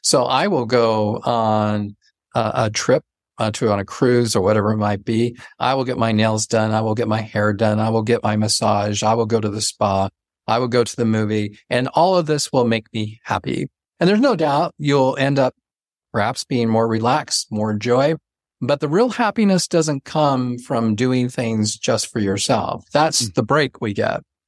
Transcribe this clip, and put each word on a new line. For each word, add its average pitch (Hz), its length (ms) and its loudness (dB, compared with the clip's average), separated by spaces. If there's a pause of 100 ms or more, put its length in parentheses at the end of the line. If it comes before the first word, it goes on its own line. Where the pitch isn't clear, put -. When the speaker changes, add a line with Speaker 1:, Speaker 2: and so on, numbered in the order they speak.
Speaker 1:
So 131 200 2
I 131 240 0
will 143 180 -2
go 110 600 2
on 107 720 0 (380)
a, 110 220 -2
a 117 140 0
trip, 127 340 0 (340)
uh, 110 140 -2
to, 110 200 -2
on 101 80 0
a 98 60 -4
cruise 120 500 2
or 110 60 2
whatever 107 300 2
it 107 60 0
might 104 260 -2
be. 117 320 -2 (240)
I 127 140 0
will 135 100 -2
get 123 140 -4
my 113 140 0
nails 110 360 0
done. 110 240 0
I 110 100 0
will 110 140 -2
get 110 120 -4
my 110 140 -2
hair 107 320 -2
done. 107 260 0
I 110 100 0
will 110 140 0
get 117 200 0
my 107 120 0
massage. 104 680 0
I 110 100 2
will 117 120 0
go 110 160 0
to 107 80 -2
the 104 120 -6
spa. 98 480 -2 (380)
I 113 120 0
will 127 80 -2
go 120 160 2
to - 120 -4
the 120 100 -2
movie. 107 540 -2 (100)
And 123 200 0
all 180 280 2
of 170 100 0
this 151 240 -2
will 127 140 2
make 113 280 -2
me 110 300 -8
happy." - 440 -4 (320)
And 170 100 4
there's 208 100 4
no 254 160 2
doubt 151 420 0
you'll 143 400 2
end 139 220 2
up 127 140 2 (600)
perhaps 113 300 -2
being 120 260 0
more 113 180 2
relaxed, 117 640 -2
more 107 220 -2
joy. 123 420 2 (460)
But 139 180 0
the 151 80 -4
real 208 220 2
happiness 202 580 2
doesn't 156 380 0
come 127 520 0
from 113 380 -2
doing 127 320 0
things 113 500 -2
just - 300 -2
for - 120 -6
yourself. 104 720 -2
That's 147 360 0
Speaker 2:
Mm. - 40 -18
Speaker 1:
the - 100 0
break 139 380 0
we 107 120 -4
get. 107 280 -2 (260)